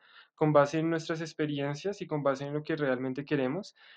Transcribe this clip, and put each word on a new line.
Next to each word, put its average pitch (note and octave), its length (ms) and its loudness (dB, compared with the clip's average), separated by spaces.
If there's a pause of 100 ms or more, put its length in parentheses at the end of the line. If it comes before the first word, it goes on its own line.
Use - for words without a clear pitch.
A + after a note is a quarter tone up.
(340)
con D3+ 180 4
base C#3+ 260 6
en D#3+ 100 2
nuestras E3 320 -2
experiencias D3+ 800 -4
y F3+ 60 -8
con D3+ 160 -2
base C#3 240 0
en C#3+ 80 -6
lo D3+ 80 -4
que D#3+ 140 -4
realmente C3 500 -2
queremos. C#3+ 480 -2 (220)